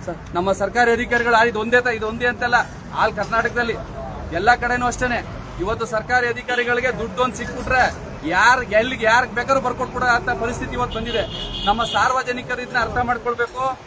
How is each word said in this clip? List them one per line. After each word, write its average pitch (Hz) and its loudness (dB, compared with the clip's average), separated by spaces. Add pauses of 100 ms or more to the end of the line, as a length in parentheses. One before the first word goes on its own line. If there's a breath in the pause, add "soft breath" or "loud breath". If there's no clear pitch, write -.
ಸ-, 165 -10
ನಮ್ಮ 180 0
ಸರ್ಕಾರಿ 202 2
ಅಧಿಕಾರಿಗಳು 233 2
ಆ, 220 8
ಇದು 226 0
ಒಂದೇ 233 4
ತ-, 240 0
ಇದು 214 -4
ಒಂದೇ 226 -4
ಅಂತಲ್ಲ, 240 0 (400)
ಆಲ್ 202 2
ಕರ್ನಾಟಕದಲ್ಲಿ 226 -2 (600)
ಎಲ್ಲ 208 4
ಕಡೆನೂ 247 -2
ಅಷ್ಟೇನೆ. 240 -2 (200)
ಇವತ್ತು 220 -2
ಸರ್ಕಾರಿ 240 0
ಅಧಿಕಾರಿಗಳಿಗೆ 240 0
ದುಡ್ಡು 226 -2
ಒಂದು 254 0
ಸಿಕ್ಬಿಟ್ರೆ 240 0 (340)
ಯಾರ್, 226 4
ಎಲ್ಲಿಗೆ 226 2
ಯಾರಿಗೆ 226 4
ಬೇಕಾದ್ರೂ 254 2
ಬರ್ಕೊಟ್ಬಿಡೋ 247 -2
ಅಂತ 240 2
ಪರಿಸ್ಥಿತಿ 240 -2
ಇವತ್ತು 247 -2
ಬಂದಿದೆ. 226 -4 (120)
ನಮ್ಮ 214 2
ಸಾರ್ವಜನಿಕರು 247 0
ಇದನ್ನ 247 -4
ಅರ್ಥ 226 0
ಮಾಡ್ಕೊಳ್ಬೇಕು. 240 -2